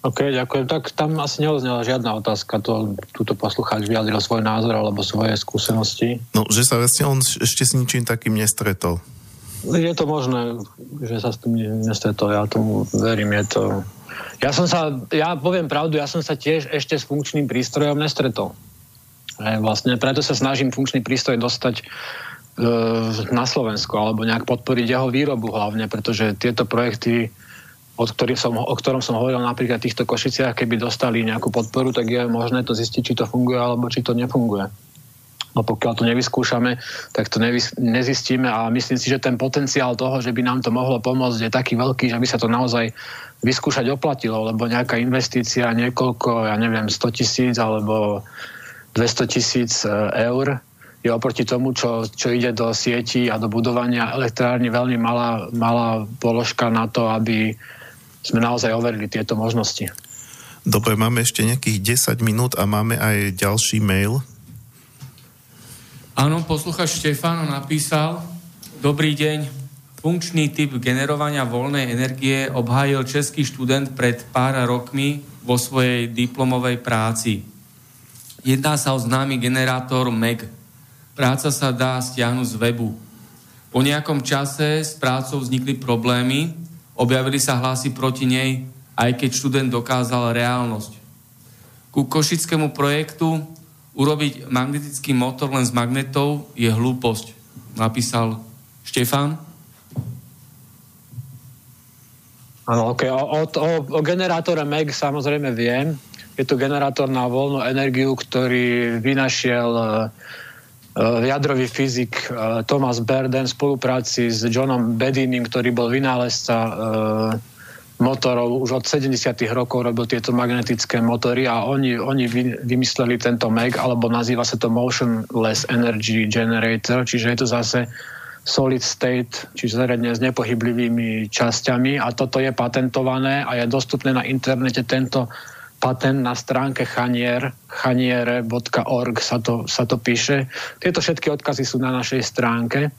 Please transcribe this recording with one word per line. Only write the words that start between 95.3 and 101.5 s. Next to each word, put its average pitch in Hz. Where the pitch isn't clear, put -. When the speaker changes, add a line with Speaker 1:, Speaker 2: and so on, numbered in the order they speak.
Speaker 3:
len 131
z 117
magnetov 135
je 120
hlúposť," 117
napísal 110
Štefan. 139